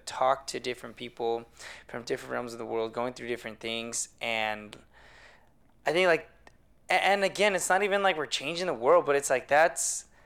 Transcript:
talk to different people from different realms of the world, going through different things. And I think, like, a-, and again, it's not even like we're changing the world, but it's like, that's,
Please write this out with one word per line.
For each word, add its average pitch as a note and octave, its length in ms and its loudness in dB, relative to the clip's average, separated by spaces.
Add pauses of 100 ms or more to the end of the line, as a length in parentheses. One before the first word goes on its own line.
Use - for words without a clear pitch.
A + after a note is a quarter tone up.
talk C3+ 420 0
to B2 120 -6
different B2 360 -8
people A#2 500 -4 (420)
from A#2+ 160 -8
different B2+ 300 -4
realms B2 200 -4
of A#2 60 -12
the A2+ 60 -8
world, A2+ 280 -2
going A#2+ 200 -4
through A#2 160 -12
different A2+ 300 -6
things. A#2 500 -6 (120)
And G#2+ 540 -4 (1120)
I C#3+ 60 2
think, F#3 140 4
like, D#3+ 220 2 (600)
a-, F3+ 140 2
and G3 200 4
again, F#3+ 320 2
it's E3+ 140 -2
not F#3+ 120 4
even G3+ 220 0
like F#3+ 140 4
we're D3 100 -4
changing E3+ 400 -4
the D#3+ 80 -2
world, C#3+ 320 6
but C#3+ 80 4
it's C#3+ 160 0
like, B2+ 160 0
that's, - 580 2 (200)